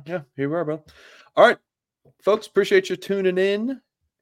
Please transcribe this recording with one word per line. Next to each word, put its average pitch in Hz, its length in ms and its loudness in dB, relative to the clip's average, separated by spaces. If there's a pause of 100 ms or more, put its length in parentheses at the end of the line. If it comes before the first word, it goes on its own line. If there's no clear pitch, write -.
yeah, 165 180 -10 (120)
here 139 140 -6
we 156 80 -6
are, 170 80 -4
bro. 156 180 -8 (540)
All 185 100 8
right, 233 120 2 (640)
folks, 214 260 -2
appreciate 196 420 2
you 185 60 -6
tuning 185 420 -4
in, 214 420 -2 (420)